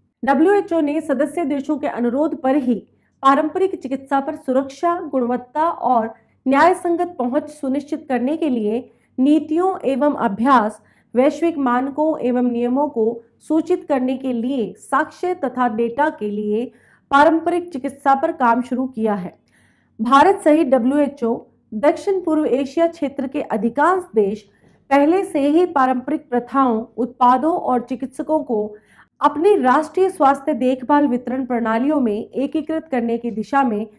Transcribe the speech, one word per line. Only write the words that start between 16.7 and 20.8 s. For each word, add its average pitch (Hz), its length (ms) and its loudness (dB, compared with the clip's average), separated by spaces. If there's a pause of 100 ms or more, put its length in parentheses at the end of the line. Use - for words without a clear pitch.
पारंपरिक 330 640 2
चिकित्सा 269 420 -2
पर 320 200 0
काम 240 280 2
शुरू 254 240 -4
किया 220 280 -2
है। 175 200 -8 (640)
भारत 277 400 4
सहित 311 260 4
डब्ल्यूएचओ, 262 680 0 (380)